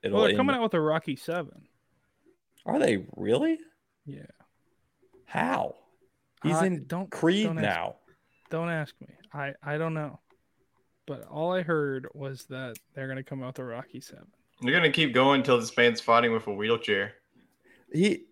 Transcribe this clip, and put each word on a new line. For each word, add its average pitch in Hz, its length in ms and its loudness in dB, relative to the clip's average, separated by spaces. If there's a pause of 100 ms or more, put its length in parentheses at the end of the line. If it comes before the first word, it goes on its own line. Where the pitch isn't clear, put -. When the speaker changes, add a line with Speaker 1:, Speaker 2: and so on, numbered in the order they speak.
Speaker 1:
it'll 196 140 -2
Speaker 2:
Well, 214 60 6
they're 214 80 6
Speaker 1:
end 208 80 2
Speaker 2:
coming 269 180 2
out 240 60 -2
with 220 120 0
a 165 60 2
Rocky 156 360 -2
seven. - 520 -10 (1000)
Speaker 1:
Are 269 120 -2
they 101 260 2 (120)
really? 262 420 0 (460)
Speaker 2:
Yeah. 143 180 -16 (1040)
Speaker 1:
How? - 500 -4 (680)
He's 160 140 2
Speaker 2:
I 175 100 2
Speaker 1:
in 151 200 -4
Speaker 2:
don't, 180 240 -8
Speaker 1:
Creed 196 360 2
Speaker 2:
don't 165 120 -4
ask, - 40 -2 (140)
Speaker 1:
now. - 200 -6 (540)
Speaker 2:
don't 165 200 -4
ask 156 300 -6
me. - 80 -20 (240)
I, 139 200 -8 (100)
I 147 160 -4
don't 160 160 -2
know. 151 260 -8 (840)
But 139 220 -12
all 160 240 -4
I 185 100 0
heard 143 520 0
was 135 360 -12
that 131 260 -10 (180)
they're 135 140 -8
gonna 131 160 -8
come 135 180 -10
out 127 160 -10
with - 20 -
a 127 40 -10
Rocky 120 360 -12
seven. - 260 -20 (360)
Speaker 3:
They're 123 100 2
gonna 160 200 4
keep 151 200 2
going 131 280 6
until 123 180 4
this 110 180 -6
man's 120 240 6
fighting 117 320 6
with 110 140 -2
a 104 60 -4
wheelchair. 107 640 0 (800)
Speaker 1:
He, 190 400 2